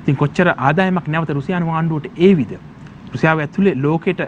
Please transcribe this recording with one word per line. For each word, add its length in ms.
ඉතින් 120
කොච්චර 420
ආදායමක් 500
නැවත 220
රුසියානු 420
ආණ්ඩුවට 460
ඒවිද? 340
රුසියාව 260
ඇතුලේ 360
ලෝකෙට 520